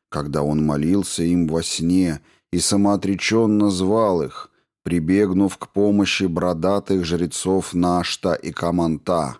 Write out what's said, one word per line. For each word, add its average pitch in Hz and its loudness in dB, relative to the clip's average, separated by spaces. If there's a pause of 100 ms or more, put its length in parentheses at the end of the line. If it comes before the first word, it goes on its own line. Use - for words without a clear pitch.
когда 73 -2
он 76 0
молился 82 0
им 87 2
во 80 -2
сне 85 0 (300)
и 87 -2
самоотречённо 101 0
звал 95 0
их — - -10 (340)
прибегнув 92 2
к - -12
помощи 101 2
бородатых 90 0
жрецов 87 -2
Нашта 87 0
и - -6
Каманта, 82 -2